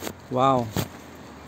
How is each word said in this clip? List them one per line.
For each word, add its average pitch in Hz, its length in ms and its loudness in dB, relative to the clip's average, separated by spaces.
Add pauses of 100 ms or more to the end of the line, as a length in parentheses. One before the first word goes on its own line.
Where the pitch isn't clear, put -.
(340)
Wow, 127 320 6 (800)